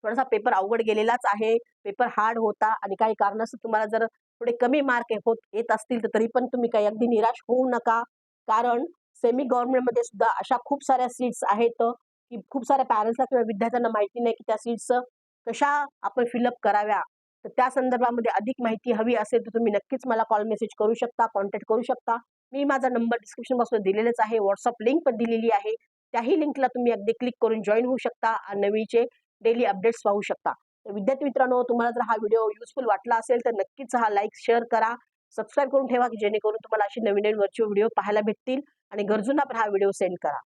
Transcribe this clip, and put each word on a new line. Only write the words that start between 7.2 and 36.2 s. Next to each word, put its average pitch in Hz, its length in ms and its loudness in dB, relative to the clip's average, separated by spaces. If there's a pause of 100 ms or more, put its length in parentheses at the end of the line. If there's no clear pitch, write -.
होऊ 254 220 2
नका, 233 320 0 (460)
कारण 240 360 2 (400)
सेमी 247 200 2
गव्हर्नमेंटमध्ये 247 600 0
सुद्धा 220 220 -2 (120)
अशा 240 260 0
खूप 285 200 -2
साऱ्या 254 240 2
सीट्स 247 400 -4
आहेत 226 340 2 (500)
की 226 80 -10 (100)
खूप 254 160 -6
साऱ्या 269 200 2
पॅरेंट्सला 233 380 0
किंवा 254 220 2
विद्यार्थ्यांना 226 420 -2
माहिती 214 340 -2
नाही 233 120 0
की - 120 -12
त्या 220 100 0
सीट्स 233 300 -6 (600)
कशा 285 220 0 (340)
आपण 220 300 -2
फिलअप 240 300 0
कराव्या. 208 380 2 (440)
तर - 40 -12
त्या 254 220 0
संदर्भामध्ये 240 640 0
अधिक 214 280 -4
माहिती 226 300 -2
हवी 226 220 0
असेल 226 260 0
तर 233 140 -14
तुम्ही 226 180 2
नक्कीच 208 340 -2
मला 226 240 0
कॉल 208 180 2
मेसेज 214 300 -4
करू 220 160 2
शकता, 233 400 -2
कॉन्टॅक्ट 196 340 -4
करू 226 140 0
शकता. 233 340 -2 (360)
मी 277 120 -2
माझा 269 240 2
नंबर 233 280 0
डिस्क्रिप्शन - 400 -6
बॉक्समध्ये 208 360 0
दिलेलाच 233 280 0
आहे, 220 180 0
WhatsApp 214 460 0
लिंक 294 220 2
पण 240 100 0
दिलेली 226 380 0
आहे, 214 200 -2 (400)
त्याही 247 260 2
लिंकला 269 260 0
तुम्ही 247 260 0
अगदी 208 280 -2
क्लिक 240 200 -4
करून 220 220 0
जॉईन 226 240 2
होऊ 254 160 0
शकता 226 260 -2
आणि 202 320 -4
नवीनचे 220 440 2 (380)
डेली 233 220 2
अपडेट्स 202 400 0
पाहू 208 160 2
शकता. 180 320 -6 (340)
तर 208 60 -12
विद्यार्थी 262 320 -2
मित्रांनो, 254 380 0
तुम्हाला 240 280 0
जर 240 180 -4
हा 226 120 2
व्हिडिओ 220 300 2
युजफुल - 380 -10
वाटला 226 280 0
असेल 240 280 0
तर 240 60 2
नक्कीच 226 460 -6
हा 226 140 2
लाईक, 208 260 0
शेअर 233 340 2
करा, 226 240 2 (440)
सबस्क्राईब 269 320 0
करून 269 160 2
ठेवा 247 220 2
की 226 120 -6